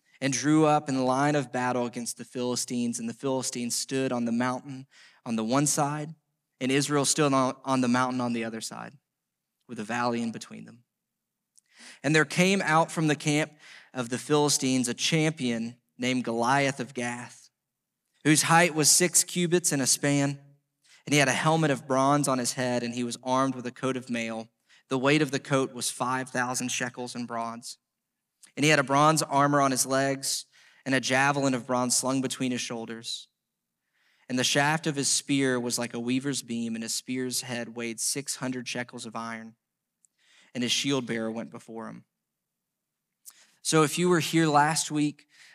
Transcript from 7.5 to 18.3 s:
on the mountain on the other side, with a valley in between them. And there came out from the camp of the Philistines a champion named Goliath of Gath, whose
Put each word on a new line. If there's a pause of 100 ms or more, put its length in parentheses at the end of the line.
on
the
mountain
on
the
other
side, (760)
with
a
valley
in
between
them. (1200)
And
there
came
out
from
the
camp (420)
of
the
Philistines
a
champion (220)
named
Goliath
of
Gath, (720)
whose